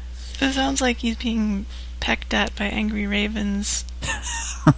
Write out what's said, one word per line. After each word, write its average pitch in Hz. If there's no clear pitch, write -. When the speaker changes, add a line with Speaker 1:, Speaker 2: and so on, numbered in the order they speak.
Speaker 1:
It 269
sounds 269
like 247
he's 233
being 214
pecked -
at 208
by 202
angry 214
ravens, 208
Speaker 2:
<laughs> -